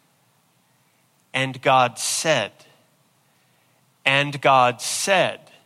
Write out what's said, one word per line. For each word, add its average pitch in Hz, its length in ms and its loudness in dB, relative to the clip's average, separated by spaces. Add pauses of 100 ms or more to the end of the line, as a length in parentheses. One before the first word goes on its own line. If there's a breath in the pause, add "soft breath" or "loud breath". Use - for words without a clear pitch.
(1300)
and 131 260 -4
God 127 380 2
said, 127 540 -2 (1500)
and 139 340 -2
God 127 400 2
said, - 720 -2 (160)